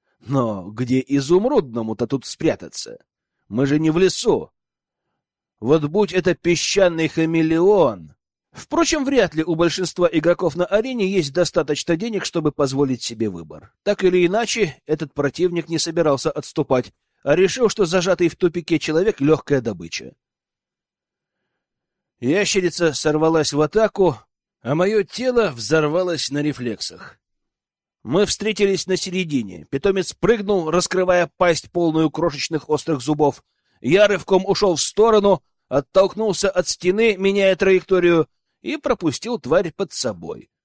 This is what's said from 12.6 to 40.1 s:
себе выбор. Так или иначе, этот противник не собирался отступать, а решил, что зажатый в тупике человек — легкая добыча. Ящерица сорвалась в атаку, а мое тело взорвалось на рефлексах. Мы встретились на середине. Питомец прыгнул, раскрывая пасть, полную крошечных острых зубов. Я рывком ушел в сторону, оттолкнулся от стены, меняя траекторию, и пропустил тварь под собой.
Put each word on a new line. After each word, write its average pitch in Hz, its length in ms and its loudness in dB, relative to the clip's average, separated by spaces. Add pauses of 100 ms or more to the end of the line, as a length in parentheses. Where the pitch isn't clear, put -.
себе 113 260 -4
выбор. 80 440 -14 (100)
Так 202 220 -2
или 180 220 4
иначе, 208 600 -2
этот 156 280 -4
противник 165 540 -2
не 165 100 -4
собирался 160 520 0
отступать, - 640 -2 (320)
а 143 100 2
решил, 196 340 2
что 196 180 0
зажатый 175 420 0
в - 80 -4
тупике 165 420 0
человек — 180 420 0
легкая 143 400 2
добыча. 85 540 -10 (2000)
Ящерица 175 720 0
сорвалась 156 600 0
в 147 80 0
атаку, 185 560 0 (440)
а 123 140 -4
мое 196 280 0
тело 233 480 0
взорвалось 151 800 -2
на 147 120 -2
рефлексах. - 760 -8 (840)
Мы 180 240 0
встретились 202 600 -2
на 185 100 -2
середине. 143 760 -6
Питомец 190 420 -2
прыгнул, 196 580 0
раскрывая 180 640 2
пасть, 175 340 0
полную 160 400 0
крошечных 156 580 -4
острых 165 320 -2
зубов. 147 440 0 (360)
Я 196 280 4
рывком 190 360 0
ушел 190 300 0
в 139 80 -4
сторону, 208 600 4 (260)
оттолкнулся 190 840 0
от 180 180 -2
стены, 208 480 0
меняя 196 380 2
траекторию, 175 720 2 (320)
и 285 160 -6
пропустил 220 640 -4
тварь 160 340 0
под 196 200 -8
собой. 85 580 -8 (140)